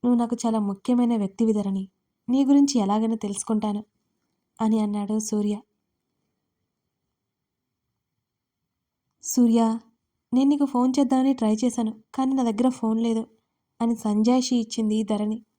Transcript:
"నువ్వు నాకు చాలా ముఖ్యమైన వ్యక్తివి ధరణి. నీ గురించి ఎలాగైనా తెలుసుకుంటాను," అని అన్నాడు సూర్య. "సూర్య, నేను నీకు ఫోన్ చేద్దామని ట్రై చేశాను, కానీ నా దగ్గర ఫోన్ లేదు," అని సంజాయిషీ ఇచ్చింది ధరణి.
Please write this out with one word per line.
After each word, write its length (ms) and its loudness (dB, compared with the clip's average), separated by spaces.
"నువ్వు 140 2
నాకు 180 -2
చాలా 120 0
ముఖ్యమైన 580 0
వ్యక్తివి 360 0
ధరణి. 360 -4
నీ 160 2
గురించి 340 4
ఎలాగైనా 360 0
తెలుసుకుంటాను," 680 -4
అని 200 2
అన్నాడు 380 -4
సూర్య. 420 -4
"సూర్య, 560 2
నేను 160 4
నీకు 140 0
ఫోన్ 340 0
చేద్దామని 360 2
ట్రై 300 0
చేశాను, 380 -4
కానీ 200 -2
నా 80 0
దగ్గర 260 0
ఫోన్ 320 -2
లేదు," 260 -2
అని 160 0
సంజాయిషీ 600 2
ఇచ్చింది 460 -2
ధరణి. 420 -4